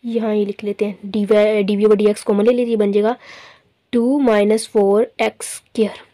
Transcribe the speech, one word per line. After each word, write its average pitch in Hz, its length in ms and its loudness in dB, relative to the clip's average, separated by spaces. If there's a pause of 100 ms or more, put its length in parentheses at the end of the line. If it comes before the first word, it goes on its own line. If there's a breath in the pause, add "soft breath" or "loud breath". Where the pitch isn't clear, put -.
यहाँ 226 300 -2
ये 208 100 0
लिख 202 200 -10
लेते 202 200 -4
हैं, 202 200 -8
डी 202 200 -2
वाई, 214 380 2
डी 202 140 0
वी 202 80 0
over 214 120 6
डी 208 100 0
एक्स 208 160 0
कॉमन 202 240 0
ले 247 60 4
लीजिए, 240 240 0
बन 208 160 0
जाएगा 214 240 0 (760 loud breath)
टू 247 260 0
माइनस 214 500 2
फ़ोर 208 520 2
एक्स - 340 -6
स्क्वायर। - 440 -4 (160)